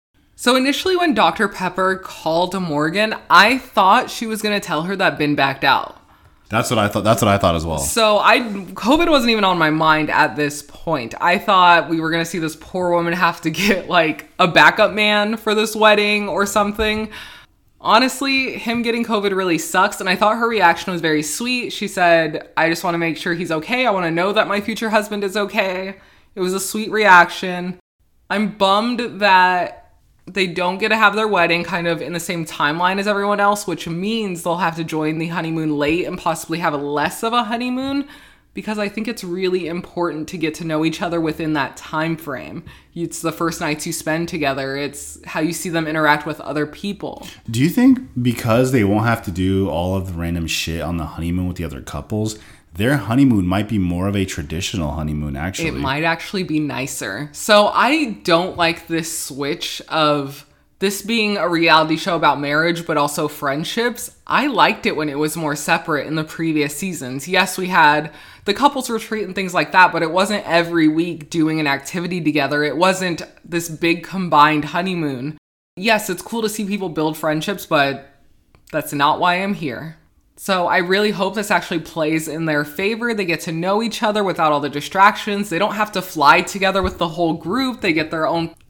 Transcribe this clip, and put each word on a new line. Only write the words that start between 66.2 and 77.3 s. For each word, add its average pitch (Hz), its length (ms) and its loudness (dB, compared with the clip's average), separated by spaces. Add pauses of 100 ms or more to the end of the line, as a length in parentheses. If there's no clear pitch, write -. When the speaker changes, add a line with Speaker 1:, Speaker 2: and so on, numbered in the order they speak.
Speaker 1:
previous 156 500 -2
seasons. 139 540 -8
Yes, 185 300 0
we 185 100 -4
had 156 420 4 (360)
the 202 80 2
couples 262 340 0
retreat 220 380 -4
and 185 80 -10
things 185 180 -4
like 165 200 0
that, 185 200 6
but 165 100 -2
it 160 80 0
wasn't 202 380 0
every 170 400 4
week 160 400 -2
doing 156 320 0
an 151 60 0
activity 170 560 -4
together. 147 420 0
It 143 140 -2
wasn't 180 420 2 (240)
this 165 240 -6
big 170 340 -2
combined 156 640 2
honeymoon. 156 720 -4 (400)
Yes, 208 320 0
it's 180 140 -6
cool 226 180 -6
to 220 80 0
see 214 160 -6
people 190 240 -4
build 156 300 -2
friendships, 160 480 -2